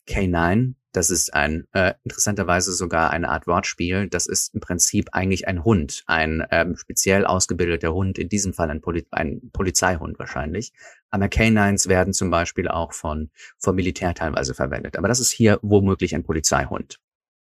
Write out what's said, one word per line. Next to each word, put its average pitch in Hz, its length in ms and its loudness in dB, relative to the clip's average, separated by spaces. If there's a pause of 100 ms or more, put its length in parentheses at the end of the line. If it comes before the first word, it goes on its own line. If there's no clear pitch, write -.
K 101 200 -2
nine, 90 480 2 (180)
das 87 180 0
ist 87 220 -2
ein, 73 400 0
äh, 92 300 2
interessanterweise 92 680 -2
sogar 82 380 0
eine 80 180 -2
Art 78 180 -4
Wortspiel, 90 600 -2
das 87 180 -4
ist - 280 -4
im 107 60 -6
Prinzip - 520 -2
eigentlich 92 340 0
ein 92 180 -2
Hund, 98 420 2
ein, 80 440 0
ähm, 82 260 2
speziell - 480 2
ausgebildeter 87 720 0
Hund, 95 240 -2
in 87 100 -4
diesem 98 240 -2
Fall 82 180 -2
ein 78 100 -6
Poli-, 85 300 -4
ein - 420 -4
Polizeihund 87 640 0
wahrscheinlich. 78 540 -6 (380)
Aber 98 180 0
K 113 200 4
nines 101 400 4
werden 92 240 4
zum 92 180 0
Beispiel 85 380 -2
auch 80 240 -4
von, 78 380 -6 (280)
vom 92 180 0
Militär 90 360 -2
teilweise 71 400 -2
verwendet. 65 460 -6
Aber 92 100 0
das 123 120 2
ist 120 100 0
hier 107 320 4
womöglich 98 520 2
ein 80 100 -4
Polizeihund. - 760 -2 (560)